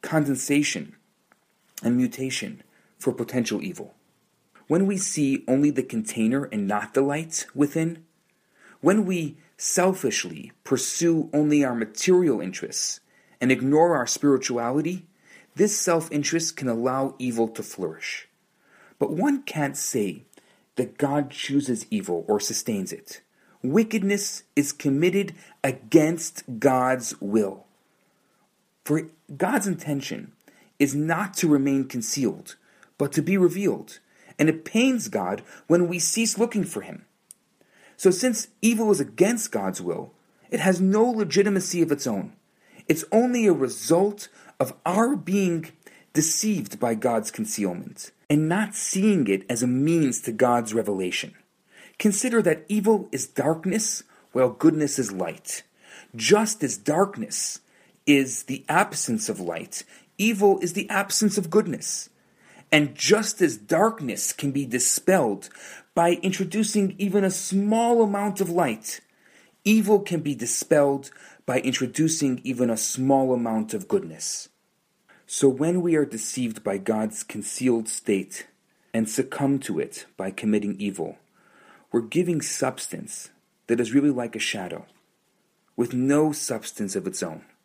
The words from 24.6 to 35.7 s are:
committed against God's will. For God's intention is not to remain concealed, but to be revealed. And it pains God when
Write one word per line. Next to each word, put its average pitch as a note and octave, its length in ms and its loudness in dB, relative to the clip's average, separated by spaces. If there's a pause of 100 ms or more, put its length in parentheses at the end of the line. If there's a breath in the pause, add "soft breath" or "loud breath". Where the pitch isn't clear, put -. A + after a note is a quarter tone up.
committed F3+ 640 0 (280 loud breath)
against D3+ 960 0
God's B2+ 640 2
will. G2+ 460 -2 (1200)
For D#3 240 0 (260)
God's G3 300 0
intention D3 680 -6 (460 soft breath)
is C#3 160 2
not E3 400 -2
to E3+ 140 0
remain C#3 360 4
concealed, B2 720 -4 (400 soft breath)
but C#3+ 160 -2
to D#3 80 2
be F3+ 160 2
revealed. F3+ 640 2 (400 soft breath)
And D3+ 100 4
it D#3+ 160 -2
pains A#3 440 0
God G2 340 -4 (240 loud breath)
when F3 200 6